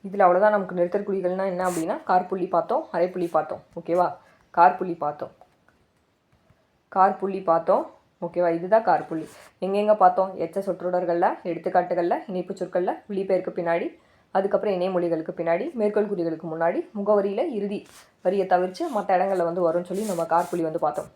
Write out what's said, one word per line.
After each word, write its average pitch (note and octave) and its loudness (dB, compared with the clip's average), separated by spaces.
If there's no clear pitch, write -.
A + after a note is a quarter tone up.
இதுல G3 -8
அவ்வளவுதான். F#3+ 6
நமக்கு F#3 0
நிறுத்தற் G3 0
குறிகள்னா F#3+ -2
என்ன F#3 -2
அப்படின்னா, F3 -4
காற்புள்ளி F#3 0
பார்த்தோம், F#3 0
அரைப்புள்ளி F3+ 0
பார்த்தோம். - -2
ஓகேவா? E3 2
காற்புள்ளி F3+ 4
பார்த்தோம், D3 -6
காற்புள்ளி G3 2
பார்த்தோம். F3+ 2
ஓகேவா? E3+ 0
இதுதான் F#3 2
காற்புள்ளி. D#3+ -2
எங்கெங்க G#3 2
பார்த்தோம்? F#3+ 4
எச்ச E3 -4
சொற்றொடர்கள்ல, F3+ 0
எடுத்துக்காட்டுகள்ல, F3 0
இணைப்பு F3+ -6
சொற்கள்ல, F#3 -2
விழிப்பெயர்க்கு F#3+ -2
பின்னாடி F3 -2
அதுக்கப்புறம் G3 0
இணைமொழிகளுக்கு F3 -2
பின்னாடி, F3+ -2
மேற்கோள் G#3 0
குறிகளுக்கு E3+ -4
முன்னாடி, E3 -2
முகவரியில G3+ 0
இறுதி G#3 -6
வரிய F#3+ 0
தவிர்த்து F#3 0
மத்த F#3+ -6
இடங்கள்ல F#3 2
வந்து E3+ 0
வரும்னு F3 -2
சொல்லி G3 -4
நம்ம E3+ -2
காற்புள்ளி E3 0
வந்து D#3+ -4
பார்த்தோம். - -4